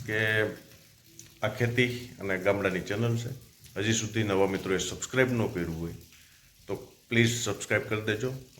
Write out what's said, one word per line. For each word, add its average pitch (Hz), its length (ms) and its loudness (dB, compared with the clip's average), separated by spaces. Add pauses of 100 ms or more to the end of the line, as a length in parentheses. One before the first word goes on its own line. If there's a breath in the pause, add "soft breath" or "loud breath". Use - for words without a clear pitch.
કે 110 360 2 (1000)
આ 107 60 2
ખેતી 120 720 0
અને 98 180 -2
ગામડાની 95 440 2
ચેનલ 117 360 0
છે, 117 120 -4 (500)
હજી 110 140 2
સુધી 110 300 0
નવા 98 240 4
મિત્રોએ 95 300 0
સબસ્ક્રાઇબ 123 540 0
ન 113 160 0
કર્યું 82 320 -4
હોય 85 140 -8 (760 loud breath)
તો 98 80 -4 (340)
પ્લીઝ 117 340 4
સબસ્ક્રાઇબ 104 400 -2
કરી 110 180 -2
દેજો 110 300 -2 (280)